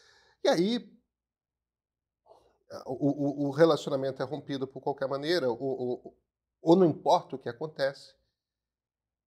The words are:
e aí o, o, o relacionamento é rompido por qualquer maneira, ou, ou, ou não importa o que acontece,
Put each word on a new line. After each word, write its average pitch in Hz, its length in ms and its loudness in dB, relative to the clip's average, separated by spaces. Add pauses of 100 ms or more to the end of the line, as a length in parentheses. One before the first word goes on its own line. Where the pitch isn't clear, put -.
(440)
e - 60 2
aí 208 500 0 (1900)
o, 143 600 -2
o, - 20 -2
o 139 40 -4
relacionamento 139 680 2
é - 40 -4
rompido 135 420 -8
por 131 140 -14
qualquer 139 260 -6
maneira, 143 420 -2
ou, 117 100 -4
ou, 127 580 -6 (440)
ou 165 140 6
não 190 100 6
importa 156 500 2
o 127 40 -10
que - 100 -10
acontece, 139 640 -6 (1120)